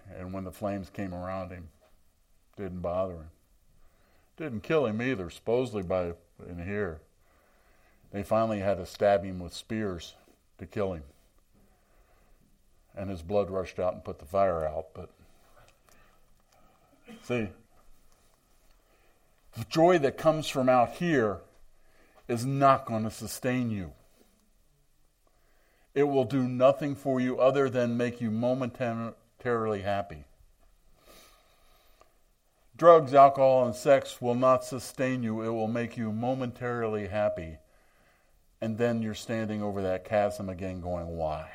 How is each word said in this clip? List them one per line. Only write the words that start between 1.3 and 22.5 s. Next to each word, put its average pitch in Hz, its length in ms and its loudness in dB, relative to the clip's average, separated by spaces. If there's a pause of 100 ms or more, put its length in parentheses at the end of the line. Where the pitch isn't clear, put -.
him, 85 180 -16 (880)
didn't 90 240 -8
bother 90 320 -2
him. 80 180 -16 (1040)
Didn't 131 260 -8
kill 156 240 2
him 107 160 -2
either, 107 280 -4
supposedly 113 520 -2
by, 90 320 -2 (340)
in 87 160 -12
here. 95 360 -6 (1120)
They 101 100 -6
finally 110 380 0
had 98 180 -2
to 90 80 -10
stab 101 380 2
him 92 160 -8
with 85 140 -12
spears 101 600 -8 (460)
to 98 60 -14
kill 98 280 -4
him. 78 100 -10 (1900)
And 98 140 -8
his 90 120 -8
blood 98 280 0
rushed 95 300 -6
out 90 140 0
and - 100 -16
put 92 160 -12
the 76 60 -20
fire 90 400 2
out. 78 280 -6
But - 160 -16 (2250)
see, 117 260 -4 (2000)
the 113 120 -10
joy 170 300 4
that 131 180 0
comes 156 300 0
from 127 220 0
out 123 240 4
here 123 460 0 (880)
is 120 180 -4
not 135 400 4